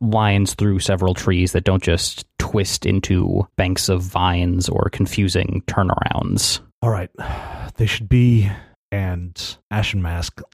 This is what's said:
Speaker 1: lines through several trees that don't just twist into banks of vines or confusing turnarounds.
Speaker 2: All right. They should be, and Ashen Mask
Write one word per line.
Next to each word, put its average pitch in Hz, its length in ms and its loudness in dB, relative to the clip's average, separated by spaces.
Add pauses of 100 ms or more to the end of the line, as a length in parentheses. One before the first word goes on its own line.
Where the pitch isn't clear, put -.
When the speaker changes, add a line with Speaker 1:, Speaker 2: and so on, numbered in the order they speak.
Speaker 1:
lines 107 540 2
through 101 260 2
several 92 340 0
trees 90 380 2
that 87 120 0
don't 92 200 2
just - 400 0 (160)
twist - 440 -2
into 92 600 2 (100)
banks 92 320 0
of 90 140 2
vines 90 680 0
or - 220 0
confusing 95 800 0
turnarounds. - 920 0 (220)
Speaker 2:
All 113 80 0
right. 95 200 -4 (680)
They 113 100 0
should 107 220 -4
be, 120 420 6 (400)
and 90 680 -6 (140)
Ashen 104 320 0
Mask 85 380 -4 (120)